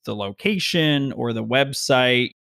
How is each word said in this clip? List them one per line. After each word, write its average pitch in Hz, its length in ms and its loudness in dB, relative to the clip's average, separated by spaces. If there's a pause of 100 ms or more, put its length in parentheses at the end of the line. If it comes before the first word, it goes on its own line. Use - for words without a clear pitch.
the 110 100 -8
location 143 1000 0
or 120 180 -4
the 113 120 -4
website. 127 880 2 (100)